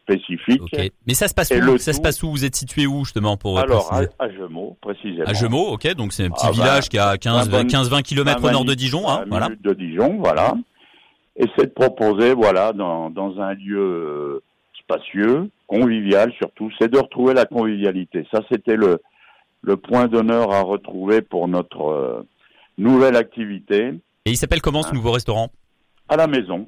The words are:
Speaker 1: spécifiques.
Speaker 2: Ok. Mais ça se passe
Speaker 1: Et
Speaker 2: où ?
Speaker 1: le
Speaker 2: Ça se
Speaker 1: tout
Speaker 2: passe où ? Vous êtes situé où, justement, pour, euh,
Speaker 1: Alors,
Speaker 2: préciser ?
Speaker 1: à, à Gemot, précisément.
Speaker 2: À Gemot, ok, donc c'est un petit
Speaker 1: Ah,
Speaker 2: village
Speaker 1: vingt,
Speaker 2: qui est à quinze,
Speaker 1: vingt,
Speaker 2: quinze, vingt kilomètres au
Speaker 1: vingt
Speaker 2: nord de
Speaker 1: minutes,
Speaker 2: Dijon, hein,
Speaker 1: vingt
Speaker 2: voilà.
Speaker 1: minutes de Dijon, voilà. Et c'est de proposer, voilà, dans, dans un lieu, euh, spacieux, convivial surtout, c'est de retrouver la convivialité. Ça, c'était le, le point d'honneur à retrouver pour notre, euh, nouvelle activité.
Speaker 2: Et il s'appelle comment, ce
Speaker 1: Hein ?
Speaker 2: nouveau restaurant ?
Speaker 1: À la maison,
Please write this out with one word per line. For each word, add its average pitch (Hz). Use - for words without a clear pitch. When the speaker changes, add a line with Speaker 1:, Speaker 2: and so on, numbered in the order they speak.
Speaker 1:
spécifiques. 95
Speaker 2:
Ok. 95
Mais 123
ça 214
se -
passe 175
Speaker 1:
Et 123
Speaker 2:
où ? 127
Speaker 1:
le 123
Speaker 2:
Ça 156
se 147
Speaker 1:
tout 156
Speaker 2:
passe 151
où ? 160
Vous 139
êtes 131
situé 139
où, 139
justement, 104
pour, 95
euh, 92
Speaker 1:
Alors, 107
Speaker 2:
préciser ? 123
Speaker 1:
à, 131
à 110
Gemot, 92
précisément. 98
Speaker 2:
À 104
Gemot, 120
ok, 156
donc 107
c'est 95
un 87
petit 69
Speaker 1:
Ah, 80
Speaker 2:
village 135
Speaker 1:
vingt, -
Speaker 2:
qui -
est 101
à 101
quinze, 120
Speaker 1:
vingt, 123
Speaker 2:
quinze, 123
vingt 143
kilomètres 139
au -
Speaker 1:
vingt 143
Speaker 2:
nord 139
de -
Speaker 1:
minutes, 135
Speaker 2:
Dijon, 147
hein, 135
Speaker 1:
vingt -
Speaker 2:
voilà. 101
Speaker 1:
minutes 107
de 101
Dijon, 95
voilà. 87
Et 123
c'est 135
de -
proposer, 120
voilà, 107
dans, 82
dans 98
un 98
lieu, 98
euh, 73
spacieux, 117
convivial 110
surtout, 107
c'est 113
de 135
retrouver 131
la 123
convivialité. 101
Ça, 110
c'était 110
le, 95
le 98
point 123
d'honneur 113
à 98
retrouver 95
pour 87
notre, 85
euh, 64
nouvelle 127
activité. 110
Speaker 2:
Et 110
il 123
s'appelle 160
comment, 151
ce -
Speaker 1:
Hein ? -
Speaker 2:
nouveau 117
restaurant ? 113
Speaker 1:
À 151
la 160
maison, 107